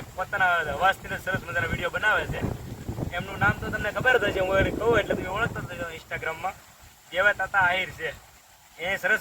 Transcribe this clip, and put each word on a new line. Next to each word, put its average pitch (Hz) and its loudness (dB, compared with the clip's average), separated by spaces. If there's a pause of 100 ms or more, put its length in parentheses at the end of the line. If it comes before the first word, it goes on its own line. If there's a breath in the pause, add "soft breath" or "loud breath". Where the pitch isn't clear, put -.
(160)
પોતાના 185 0
અવાજથી 170 0
ને 190 -6
સરસ 185 -2
મજાના 170 -2
વીડિયો 170 -2
બનાવે 180 2
છે. 127 -6 (800)
એમનું 190 -8
નામ 202 4
તો 220 -6
તમને 214 -2
ખબર 240 4
જ 202 2
હશે, 196 0
હું 190 2
એને 190 4
કહું 226 2
એટલે 185 2
તમે - -2
ઓળખતા 208 -2
જ 175 -10
હશો 170 -8
Instagram-માં. 165 -6 (600)
જેવા 196 6
તાતા 196 0
આહિર 180 4
છે, 147 -8 (500)
એ 185 -2
સરસ 196 2